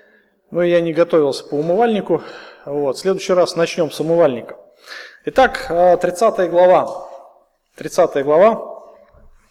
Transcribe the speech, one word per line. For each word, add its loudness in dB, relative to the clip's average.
но -2
я 2
не -4
готовился 0
по -10
умывальнику. -2
Вот, -4
в -12
следующий -4
раз 0
начнём -2
с -12
умывальника. -2
Итак, 0
а, 4
тридцатая 0
глава. 2
Тридцатая -2
глава. 0